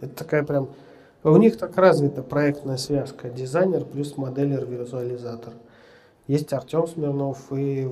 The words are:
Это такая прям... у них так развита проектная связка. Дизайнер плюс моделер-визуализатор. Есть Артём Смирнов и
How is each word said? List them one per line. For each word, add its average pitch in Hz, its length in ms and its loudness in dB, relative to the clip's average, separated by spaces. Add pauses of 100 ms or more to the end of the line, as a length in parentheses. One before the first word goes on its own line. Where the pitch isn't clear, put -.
Это 135 140 -12
такая 151 280 -2
прям... 143 260 -2 (560)
у 156 120 8
них 226 220 8
так 254 180 -8
развита 147 460 6
проектная 143 540 -2
связка. 131 520 -4
Дизайнер 135 560 0
плюс 143 320 -8
моделер-визуализатор. 123 1400 -4 (760)
Есть 147 240 0
Артём 151 340 0
Смирнов 143 640 -4
и 139 400 -2